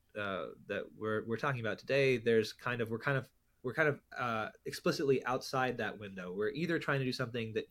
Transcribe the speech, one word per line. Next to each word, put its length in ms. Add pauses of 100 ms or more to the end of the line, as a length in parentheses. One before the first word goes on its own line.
(160)
uh, 300 (220)
that 140 (140)
we're, 280
we're 120
talking 240
about 180
today, 380
there's 360
kind 280
of, 100
we're 80
kind 200
of, 100 (360)
we're 100
kind 140
of, 120 (160)
uh, 320 (180)
explicitly 600
outside 520
that 200
window. 380
We're 140
either 280
trying 220
to 40
do 80
something 420
that 160